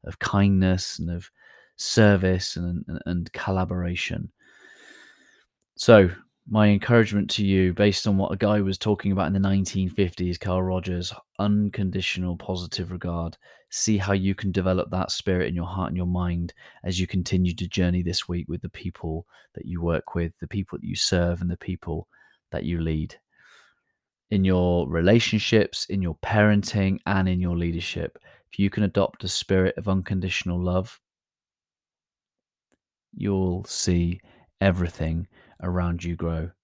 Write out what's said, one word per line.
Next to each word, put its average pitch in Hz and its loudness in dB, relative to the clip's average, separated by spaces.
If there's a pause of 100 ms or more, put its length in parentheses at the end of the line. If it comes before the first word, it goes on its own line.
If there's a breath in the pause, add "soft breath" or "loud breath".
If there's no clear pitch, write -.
of - -12
kindness 95 2
and 82 -4
of 87 -8 (460 soft breath)
service 95 4
and, 87 -4
and, 80 -8
and 87 -2
collaboration. 90 -4 (1500 loud breath)
So 101 8 (380)
my 107 6
encouragement 104 4
to 104 0
you, 95 4
based 104 2
on 101 2
what 95 0
a 98 -4
guy 104 2
was 95 -2
talking 101 0
about 92 0
in 95 0
the 98 2
nineteen 98 0
fifties, 90 -2
Carl 92 -2
Rogers, 92 -4 (260)
unconditional 95 0
positive 87 -8
regard, 85 -6 (320 soft breath)
see - 0
how 98 0
you 95 2
can 98 -4
develop 92 0
that 90 -2
spirit 90 -2
in 82 -4
your 85 -4
heart 90 -6
and 85 -4
your 90 -2
mind 87 -2 (300 loud breath)
as 90 -4
you 92 0
continue 90 0
to 87 -6
journey 90 0
this 85 -4
week 87 -6
with 87 -6
the - -10
people - -10 (280 soft breath)
that - -14
you 85 -6
work 85 -2
with, 85 -4
the 82 -10
people - -6
that - -12
you 90 -6
serve, 87 0
and 90 -2
the 87 -4
people 85 -8 (420 soft breath)
that - -6
you 85 -2
lead. 80 -2 (1160 soft breath)
In 98 2
your 90 2
relationships, 104 2
in 98 -2
your 85 -2
parenting, 104 2
and 95 0
in 90 0
your 87 -2
leadership, 85 -4 (340 soft breath)
if - -14
you 101 4
can 107 0
adopt - 0
a 98 -6
spirit 92 0
of 107 -6
unconditional 92 -2
love, 90 -2 (2250)
you'll 95 0
see 87 0 (380 soft breath)
everything 87 0 (360 soft breath)
around 87 -2
you 87 -4
grow 82 -4 (140)